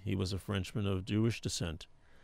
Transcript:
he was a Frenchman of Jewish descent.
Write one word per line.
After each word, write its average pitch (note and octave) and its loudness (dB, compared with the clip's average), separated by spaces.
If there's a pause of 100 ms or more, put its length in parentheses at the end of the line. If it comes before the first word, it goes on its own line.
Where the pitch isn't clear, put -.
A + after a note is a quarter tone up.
he G2+ 0
was F#2+ 0
a F#2+ -2
Frenchman G2 -2
of F#2+ 0
Jewish G#2+ 2
descent. - -4 (380)